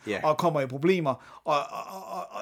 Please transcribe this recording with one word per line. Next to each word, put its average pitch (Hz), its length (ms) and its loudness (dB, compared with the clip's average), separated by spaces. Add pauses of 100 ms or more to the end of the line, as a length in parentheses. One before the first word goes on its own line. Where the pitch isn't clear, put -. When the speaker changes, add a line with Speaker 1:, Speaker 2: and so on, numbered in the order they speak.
Speaker 1:
Ja. 101 160 -2
Speaker 2:
og 151 140 4
kommer 160 240 2
i 135 60 -2
problemer. 143 760 0
Og, 151 140 2
og, - 260 -4 (280)
og, 185 60 -8 (140)
og, 208 100 -10